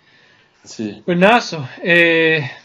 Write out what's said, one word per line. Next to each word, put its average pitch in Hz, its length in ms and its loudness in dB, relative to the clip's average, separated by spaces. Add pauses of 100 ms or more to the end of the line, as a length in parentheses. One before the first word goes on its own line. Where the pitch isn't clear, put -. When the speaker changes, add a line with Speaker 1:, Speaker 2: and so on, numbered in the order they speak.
(640)
Speaker 1:
Sí. - 420 -10
Speaker 2:
Buenazo. 180 600 0 (160)
Eh, 165 600 2 (240)